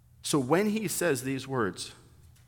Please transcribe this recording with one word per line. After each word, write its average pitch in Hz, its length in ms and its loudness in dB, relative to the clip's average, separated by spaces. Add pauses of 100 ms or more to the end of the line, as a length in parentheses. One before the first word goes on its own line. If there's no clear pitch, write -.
(240)
So 151 160 2
when 165 300 2
he 208 180 -2
says 143 340 0
these 131 240 -4
words, 117 460 -2 (560)